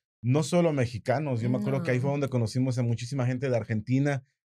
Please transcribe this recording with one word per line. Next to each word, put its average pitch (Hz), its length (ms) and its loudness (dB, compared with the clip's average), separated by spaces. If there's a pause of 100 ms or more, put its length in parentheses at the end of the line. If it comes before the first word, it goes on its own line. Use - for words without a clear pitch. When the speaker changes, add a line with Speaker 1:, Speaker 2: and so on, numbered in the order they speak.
(220)
Speaker 1:
no 131 200 2
solo 170 280 2
a - 20 0
mexicanos. 127 720 0
Yo 120 80 0
me 131 80 2
acuerdo 135 240 -2
que 131 80 -2
ahí 123 80 2
fue 131 100 0
Speaker 2:
No. 139 40 0
Speaker 1:
donde 143 180 -2
conocimos 123 480 0
a 127 40 0
muchísima 120 440 -2
gente 127 240 -2
de 120 80 2
Argentina, 127 640 0 (240)